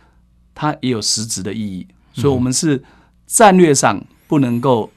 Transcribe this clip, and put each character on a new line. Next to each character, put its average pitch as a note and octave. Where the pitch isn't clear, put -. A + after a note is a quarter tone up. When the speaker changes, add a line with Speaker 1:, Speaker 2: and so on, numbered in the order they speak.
Speaker 1:
他 D3+
也 B2+
有 A2+
实 A2
质 A2+
的 G2
意 A2+
义。 F#2+
Speaker 2:
嗯。 B2
Speaker 1:
所 C#3+
以 C#3
我 B2+
们 B2+
是 C#3
战 G3+
略 E3+
上 A#2
不 D#3
能 A#2+
够 A#2+